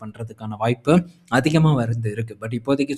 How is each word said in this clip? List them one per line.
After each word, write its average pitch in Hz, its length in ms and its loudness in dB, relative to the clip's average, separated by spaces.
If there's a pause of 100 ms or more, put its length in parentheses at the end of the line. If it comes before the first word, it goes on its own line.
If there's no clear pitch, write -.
பண்றதுக்கான 110 600 -12
வாய்ப்பு 120 320 2 (440)
அதிகமா 156 320 4 (100)
வந்து 113 340 -2
இருக்கு. 110 260 -6
But 113 180 -8
இப்போதைக்கு 139 380 -2